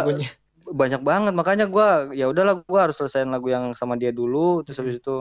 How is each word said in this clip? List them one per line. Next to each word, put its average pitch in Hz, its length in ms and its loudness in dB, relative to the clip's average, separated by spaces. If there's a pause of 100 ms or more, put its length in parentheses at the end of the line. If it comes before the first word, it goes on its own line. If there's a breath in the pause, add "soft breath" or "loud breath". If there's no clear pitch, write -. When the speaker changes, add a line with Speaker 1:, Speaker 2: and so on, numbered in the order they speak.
Speaker 1:
lagunya. 147 240 -2 (400)
Speaker 2:
banyak 135 320 0
banget, 185 320 2
makanya 185 320 0
gua, 190 480 2
ya 135 160 0
udahlah 180 340 2
gua 190 220 2
harus 156 160 -2
selesaiin 135 320 -2
lagu 127 160 -4
yang 123 240 -2
sama 123 240 -4
dia 120 160 -2
dulu, 143 480 0
terus 143 160 -12
Speaker 1:
Hmm. 131 80 -6
Speaker 2:
habis 123 160 -6
itu 135 200 -6